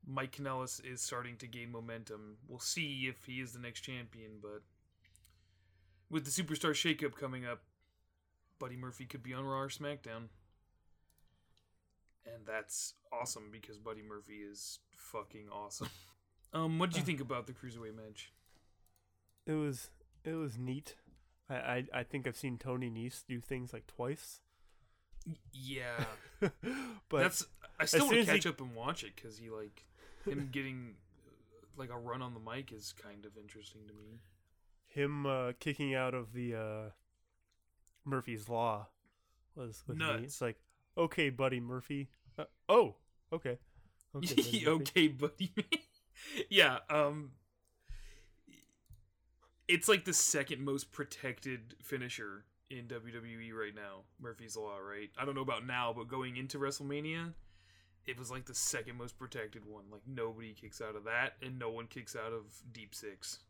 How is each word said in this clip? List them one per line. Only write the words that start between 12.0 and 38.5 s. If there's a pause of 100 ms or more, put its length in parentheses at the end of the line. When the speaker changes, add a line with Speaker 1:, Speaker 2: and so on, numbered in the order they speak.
Speaker 1:
And
that's (180)
awesome
because
Buddy
Murphy (100)
is (160)
fucking
awesome.
<laughs> (540)
Um,
what
did
you
Speaker 2:
Uh.
Speaker 1:
think
about
the
Cruiserweight
match? (1120)
Speaker 2:
It
was, (340)
it
was
neat. (520)
I,
I, (100)
I
think
I've
seen
Tony
Nese
do
things,
like,
twice. (840)
Speaker 1:
Y-, (160)
yeah. (360)
Speaker 2:
<laughs> (580)
But
Speaker 1:
That's, (320)
I
still
Speaker 2:
as
Speaker 1:
wanna
Speaker 2:
soon
as
he
Speaker 1:
catch
up
and
watch
it,
'cause
he,
like, (420)
him
Speaker 2:
<laughs>
Speaker 1:
getting, (800)
like,
a
run
on
the
mic
is
kind
of
interesting
to
me. (680)
Speaker 2:
Him,
uh,
kicking
out
of
the,
uh, (1120)
Murphy's
Law (680)